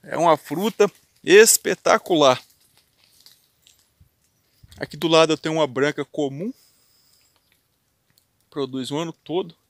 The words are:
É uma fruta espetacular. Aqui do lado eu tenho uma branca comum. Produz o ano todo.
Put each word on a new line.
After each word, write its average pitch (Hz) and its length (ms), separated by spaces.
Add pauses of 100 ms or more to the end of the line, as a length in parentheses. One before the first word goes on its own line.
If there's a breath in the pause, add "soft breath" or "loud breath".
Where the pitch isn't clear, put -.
É - 120
uma 160 220
fruta 202 560 (320)
espetacular. 185 1120 (2500)
Aqui - 180
do 160 140
lado 160 240
eu 151 60
tenho 160 160
uma 160 120
branca 139 380
comum. 147 480 (2000)
Produz 131 400
o 143 80
ano 165 120
todo. 170 460 (140)